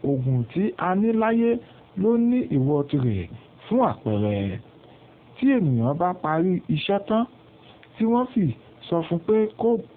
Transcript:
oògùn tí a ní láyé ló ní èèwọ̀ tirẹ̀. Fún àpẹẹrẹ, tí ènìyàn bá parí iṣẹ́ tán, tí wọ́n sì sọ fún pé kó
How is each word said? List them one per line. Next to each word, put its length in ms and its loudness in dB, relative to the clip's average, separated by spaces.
oògùn 420 0
tí 320 -2
a 200 -2
ní 160 2
láyé 460 2
ló 220 2
ní 320 2
èèwọ̀ 380 0
tirẹ̀. 400 0
Fún 200 0
àpẹẹrẹ, 760 -2
tí 200 0
ènìyàn 460 2
bá 160 0
parí 540 0
iṣẹ́ 380 -2
tán, 200 0
tí 140 -2
wọ́n 220 2
sì 280 0
sọ 200 -2
fún 180 -4
pé 280 0
kó 200 0